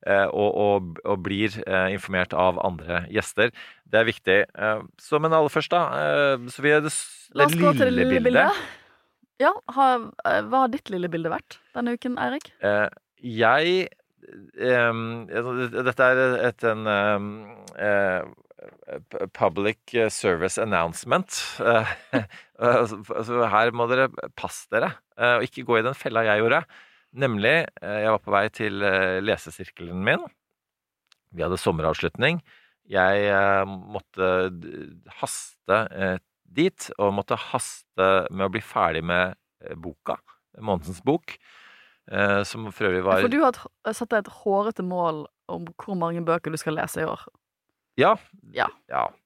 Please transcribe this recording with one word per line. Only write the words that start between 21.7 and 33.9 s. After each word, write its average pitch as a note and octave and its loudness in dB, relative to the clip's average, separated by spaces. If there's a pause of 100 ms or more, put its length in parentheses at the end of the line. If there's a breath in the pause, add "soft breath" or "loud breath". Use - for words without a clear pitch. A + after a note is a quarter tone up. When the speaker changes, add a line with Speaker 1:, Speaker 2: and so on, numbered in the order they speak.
Speaker 1:
<laughs> A#2 0 (320 loud breath)
altså, A2+ 2
f-, G#2 -10
altså, A#2+ -2
her A2 4
må A#2 0
dere B2+ 2 (260)
passe - -12
dere, C3+ 0 (200)
eh, A#2+ 2
og A2+ 0
ikke C3 -12
gå A#2 4
i A2 -2
den C3 -4
fella A2+ -2
jeg G#2+ 4
gjorde. C#3 2 (500 soft breath)
Nemlig, A#2+ 2 (200)
eh, G#2 -6
jeg G#2+ 2
var G#2 -2
på G#2 -6
vei G2+ 4
til, G2+ -4
eh, F#2+ 2
lesesirkelen F#2 -6
min. D3+ 2 (1080)
Vi E2 -6
hadde F2+ -2
sommeravslutning. E2 0 (480 soft breath)
Jeg, G2 2
eh, G2 2
måtte F#2+ -4 (200)